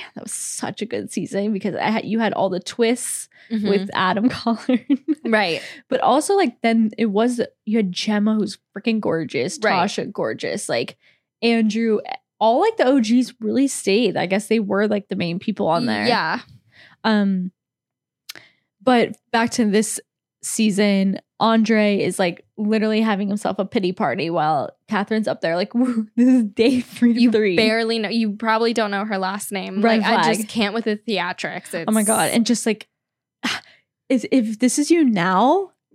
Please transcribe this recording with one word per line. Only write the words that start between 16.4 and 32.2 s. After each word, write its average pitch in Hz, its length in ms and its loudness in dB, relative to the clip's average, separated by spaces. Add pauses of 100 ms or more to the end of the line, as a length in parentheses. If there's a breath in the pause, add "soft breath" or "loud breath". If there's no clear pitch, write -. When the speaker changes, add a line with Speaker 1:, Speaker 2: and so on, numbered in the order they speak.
Speaker 1:
Um, 196 480 0 (1300 loud breath)
but 247 340 2 (160)
back 233 200 0
to 233 140 0
this 208 340 0 (420)
season, 196 800 2 (200)
Andre 214 600 2
is, 185 200 -2
like, 175 260 -2 (120)
literally 214 440 0
having 208 260 0
himself 208 320 -2
a 190 60 -2
pity 190 260 -2
party 151 380 -2
while 156 460 -2 (120)
Catherine's 214 400 -2
up - 140 -4
there, 165 140 -2
like, 202 180 -4
<laughs> - 20 -6
"Woo, 240 400 0
this 240 120 4
is 254 160 6
day 233 380 0
three 240 320 0
to 240 80 0
Speaker 2:
You 240 100 6
Speaker 1:
three." 214 240 2
Speaker 2:
barely 226 440 2
know. 208 100 -4
You 226 240 0
probably 226 400 0
don't 220 180 -2
know 202 140 -2
her 208 120 -4
last 190 340 -6
name. 190 300 -4
Speaker 1:
Red 226 200 4
Speaker 2:
Like, 202 60 -2 (120)
I 165 100 4
just 170 120 0
Speaker 1:
flag. 214 80 -10
Speaker 2:
can't 208 240 -2
with 226 120 -4
the 214 120 -2
theatrics. 180 920 -6
Speaker 1:
Oh - 40 0
my 220 100 4
Speaker 2:
It's 202 60 0
Speaker 1:
God. 208 240 2